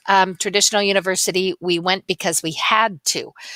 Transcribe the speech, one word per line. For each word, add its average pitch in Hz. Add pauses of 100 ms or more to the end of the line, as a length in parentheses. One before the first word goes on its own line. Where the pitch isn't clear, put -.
um, 190
traditional 202
university, 190
we 175
went 185
because 175
we 160
had 214
to. - (240)